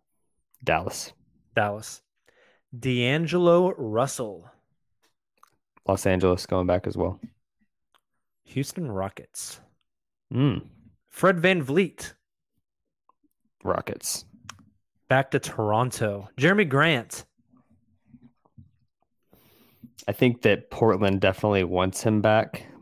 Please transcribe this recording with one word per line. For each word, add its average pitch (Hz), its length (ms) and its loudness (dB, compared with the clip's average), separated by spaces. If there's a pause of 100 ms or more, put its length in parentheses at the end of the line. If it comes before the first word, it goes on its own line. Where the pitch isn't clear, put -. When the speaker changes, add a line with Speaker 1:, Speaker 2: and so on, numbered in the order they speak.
(640)
Speaker 1:
Dallas. - 500 -2 (420)
Speaker 2:
Dallas. 107 460 -4 (760)
D'Angelo 165 960 2
Russell. 110 760 -4 (1400)
Speaker 1:
Los 95 180 0
Angeles 90 400 2
going 90 220 -2
back 90 200 0
as 92 100 -6
well. 90 220 -2 (1200)
Speaker 2:
Houston 143 480 -8
Rockets. - 680 -10 (720)
Speaker 1:
Mm. 123 300 0 (460)
Speaker 2:
Fred 185 280 2
VanVleet. 165 760 0 (1500)
Speaker 1:
Rockets. - 600 -6 (840)
Speaker 2:
Back 135 240 2
to 139 80 2
Toronto. 107 1000 -2
Jeremy 185 280 4
Grant. 139 600 0 (2750)
Speaker 1:
I 104 40 0
think 120 320 2
that 101 260 2
Portland 98 520 2
definitely 101 420 2
wants 90 400 -2
him 107 180 2
back, 107 440 0 (160)